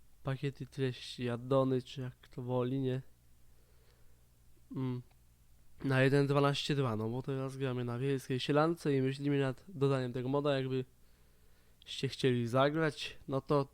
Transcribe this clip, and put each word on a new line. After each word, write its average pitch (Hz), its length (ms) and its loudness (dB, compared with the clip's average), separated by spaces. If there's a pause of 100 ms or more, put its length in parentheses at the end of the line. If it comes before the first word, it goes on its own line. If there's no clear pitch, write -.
(220)
pakiety 135 440 -6
treści, 127 640 -4
addony, 127 540 2
czy - 180 -12
jak 127 200 -10
kto - 220 -14
woli, 127 380 0
nie? 127 220 0 (1700)
Mm. 127 300 -4 (840)
Na 131 180 4
jeden 139 240 4
dwanaście 143 480 2
dwa, 131 220 0
no 110 120 -2
bo 123 140 -4
teraz 135 340 -6
gramy 127 280 -2
na 120 140 -4
wiejskiej 131 420 -2
sielance 151 560 2
i 135 60 4
myślimy 139 380 0
nad 135 280 -2
dodaniem 135 440 0
tego 123 160 -4
moda, 143 280 2
jakby 131 280 -2 (1000)
ście - 220 -4
chcieli 123 400 2
zagrać, 147 720 0 (100)
no 135 120 -2
to 139 320 0